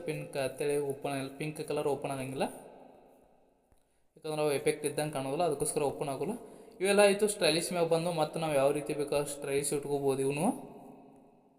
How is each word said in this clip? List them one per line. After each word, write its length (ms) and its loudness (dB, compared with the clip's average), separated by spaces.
ಪಿನ್ 180 -4
ಕ-, 140 0
ತಲೆ 180 0
ಓಪನ್ 240 -6
ಆಗಲ್ಲ, 240 -6
ಪಿಂಕ್ 300 -6
ಕಲರ್ 240 0
ಓಪನ್ 220 -4
ಆಗಂಗಿಲ್ಲ, 300 -4
ಯಾಕಂದ್ರೆ 300 -4
ಅವು 140 4
ಎಫೆಕ್ಟ್ 300 0
ಇದ್ದಂಗೆ 280 -2
ಕಾಣೋದಿಲ್ಲ, 300 0
ಅದಕ್ಕೋಸ್ಕರ 340 0
ಓಪನ್ 220 -6
ಆಗೋಲ್ಲ. 220 -4
ಇವೆಲ್ಲ 260 6
ಆಯಿತು 260 4
ಸ್ಟೈಲಿಶ್ 400 2
ಮ್ಯಾಗ 200 4
ಬಂದು. 160 2
ಮತ್ತು 240 0
ನಾವು 160 0
ಯಾವ 180 6
ರೀತಿ 220 -4
ಬೇಕೋ 180 0
ಸ್ಟೈಲಿಶ್ 420 -2
ಇಟ್ಕೋಬೋದು 500 0
ಇವನು. 200 0